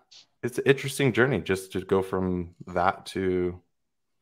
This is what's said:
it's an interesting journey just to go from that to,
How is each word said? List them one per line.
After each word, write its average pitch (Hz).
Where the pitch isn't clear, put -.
it's 120
an -
interesting 139
journey 117
just 92
to 92
go 95
from 92
that 90
to, 90